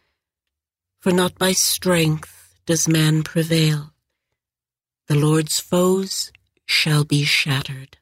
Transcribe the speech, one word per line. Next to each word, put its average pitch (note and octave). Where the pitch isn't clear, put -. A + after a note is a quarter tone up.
For F#3
not F3+
by F#3
strength -
does E3
man D#3
prevail. D#3
The D3
Lord's D3+
foes F#3
shall D3+
be D3
shattered. C#3